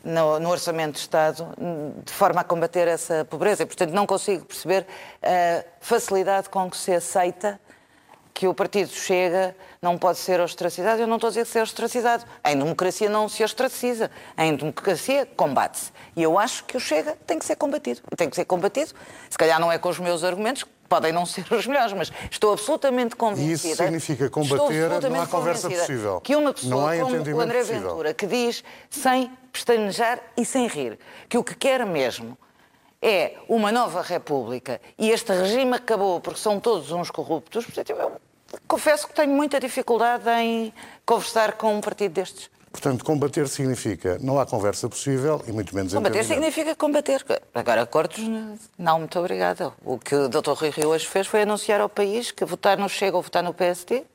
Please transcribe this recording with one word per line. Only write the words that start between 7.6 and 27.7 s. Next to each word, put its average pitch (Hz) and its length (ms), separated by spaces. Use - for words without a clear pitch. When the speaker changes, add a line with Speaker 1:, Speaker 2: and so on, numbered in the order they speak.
Speaker 1:
que - 140
o 180 60
partido 185 360
Chega 185 680
não 175 160
pode 175 220
ser 180 240
ostracizado. 175 580
Eu 233 60
não 226 120
estou 226 100
a - 20
dizer 220 160
que - 60
seja 226 120
ostracizado. 233 600
Em 147 140
democracia 170 500
não 214 220
se - 140
ostraciza. 240 680
Em 160 200
democracia 170 720
combate-se. 127 540
E 165 80
eu 160 160
acho 233 240
que - 120
o 254 40
Chega 302 360
tem 330 100
que - 80
ser 311 100
combatido. 277 460
E - 40
tem 165 120
que - 80
ser 175 100
combatido, 196 460
se - 80
calhar 160 220
não 170 120
é 165 60
com 170 100
os 165 120
meus 175 240
argumentos, 208 400
que - 60
podem 160 220
não 175 160
ser 180 260
os 208 140
melhores, 240 260
mas 170 180
estou 208 220
absolutamente 254 600
convencida. 196 360
Speaker 2:
E - 20
isso 160 220
significa 160 500
Speaker 1:
Estou 151 180
Speaker 2:
combater, 139 140
não 294 80
há 165 300
Speaker 1:
absolutamente 170 340
Speaker 2:
conversa 170 400
Speaker 1:
convencida 175 160
Speaker 2:
possível. 104 360
Speaker 1:
que 269 140
uma 294 100
Speaker 2:
Não 277 80
Speaker 1:
pessoa 131 380
Speaker 2:
há 165 60
Speaker 1:
como 208 140
Speaker 2:
entendimento 151 260
Speaker 1:
o - 40
André 240 180
Speaker 2:
possível. 202 300